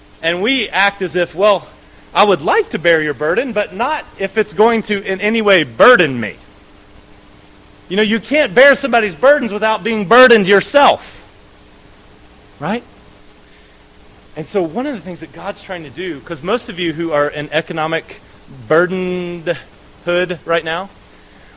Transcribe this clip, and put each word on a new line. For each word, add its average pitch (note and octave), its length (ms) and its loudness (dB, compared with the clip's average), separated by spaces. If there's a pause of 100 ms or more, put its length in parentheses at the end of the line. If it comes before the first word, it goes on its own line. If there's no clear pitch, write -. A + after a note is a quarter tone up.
(220)
And F3 200 -2
we B3 260 -2
act G3 320 0
as F3 160 -4
if, F3 180 -2
"Well, F#3+ 320 2 (460)
I F#3 120 4
would F#3 180 2
like A#3+ 280 0
to A3 80 -6
bear E3 220 2
your D3+ 140 -4
burden, F#3 400 -4
but G3 200 -4
not B3+ 300 -4 (140)
if G3 180 -6
it's G#3+ 160 -2
going A3 300 2
to G3+ 200 -4
in F#3+ 200 -6
any A3+ 180 0
way G3 220 4
burden C#3+ 580 4
me." G#2 160 -8 (1500)
You F3 80 -4
know, G#3 60 2
you G#3+ 180 0
can't C4+ 340 -2
bear C4+ 200 6
somebody's A3+ 400 -2
burdens B3+ 360 2
without G#3+ 320 -2
being A3 220 -2
burdened A#3 420 6
yourself. G3+ 760 2 (1400)
Right? G3+ 240 -6 (1500)
And D#3 100 -12
so G3 160 -2
one E3+ 240 -4
of D4 60 -6
the G#3 80 -10
things E3+ 200 -14
that D#3 120 -16
God's F3+ 300 -12
trying F3 220 -12
to C#3+ 60 -14
do, D3 300 -10
'cause C3+ 220 -12
most G#3 260 -4
of E3+ 100 -12
you E3+ 140 -4
who E3 200 -6
are D3 140 2
in D3 240 -8
economic D#3+ 720 -4 (480)
burdenedhood F3 1800 -4
right E3 200 -2
now, E3+ 260 -8 (680)